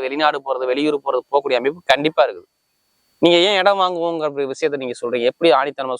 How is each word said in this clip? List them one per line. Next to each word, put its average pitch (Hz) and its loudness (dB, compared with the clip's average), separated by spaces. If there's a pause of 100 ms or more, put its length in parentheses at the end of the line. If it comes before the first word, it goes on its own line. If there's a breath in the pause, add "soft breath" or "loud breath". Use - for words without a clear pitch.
வெளிநாடு 147 0
போறது, 131 -4
வெளியூர் 147 -2 (100)
போறது, 131 -2
போகக்கூடிய 139 0
அமைப்பு 151 -4 (100)
கண்டிப்பா 147 2
இருக்குது. 92 -12 (760)
நீங்க 175 6 (120)
ஏன் 208 2
இடம் 196 2
வாங்குவோங்கிற 170 -2
ஒரு 139 -4
விஷயத்த 143 -2
நீங்க 120 -6
சொல்றீங்க, 120 -2
எப்படி 170 2
ஆணித்தனமா 131 -4